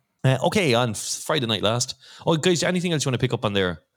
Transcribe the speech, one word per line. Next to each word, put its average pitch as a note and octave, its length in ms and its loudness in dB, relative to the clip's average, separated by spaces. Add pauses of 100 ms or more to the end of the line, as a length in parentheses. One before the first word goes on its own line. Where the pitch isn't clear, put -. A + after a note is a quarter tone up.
(240)
Uh, C3 200 4
okay, E3+ 300 2
on A#2+ 180 2
f-, G2+ 60 -6
Friday - 480 -4
night A2 160 -2
last. A2+ 340 0 (300)
Oh, E3+ 120 2
guys, F3 260 2
anything F3 280 0
else D3+ 140 -2
you C#3 40 -2
wanna B2 100 0
pick A#2+ 140 0
up A2+ 120 -4
on G2+ 80 0
there, F2+ 300 0 (140)